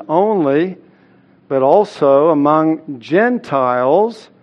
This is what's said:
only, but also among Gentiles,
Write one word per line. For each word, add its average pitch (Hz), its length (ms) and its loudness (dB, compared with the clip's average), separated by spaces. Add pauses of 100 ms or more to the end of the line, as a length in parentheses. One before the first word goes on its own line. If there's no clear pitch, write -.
only, 175 720 -2 (680)
but 135 140 0
also 147 680 2
among 151 680 -2
Gentiles, 151 1300 -2 (120)